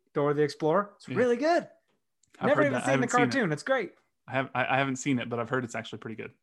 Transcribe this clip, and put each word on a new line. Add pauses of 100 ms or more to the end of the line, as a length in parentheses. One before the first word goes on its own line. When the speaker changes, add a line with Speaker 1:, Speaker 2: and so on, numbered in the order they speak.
(140)
Speaker 1:
Dora
the
Explorer.
It's
Speaker 2:
Yeah.
Speaker 1:
really
good. (720)
Speaker 2:
I've
Speaker 1:
Never
Speaker 2:
heard
Speaker 1:
even
Speaker 2:
that.
I
Speaker 1:
seen
the
Speaker 2:
haven't
seen
it.
Speaker 1:
cartoon.
It's
great. (340)
Speaker 2:
I
have,
I,
I
haven't
seen
it,
but
I've
heard
it's
actually
pretty
good. (120)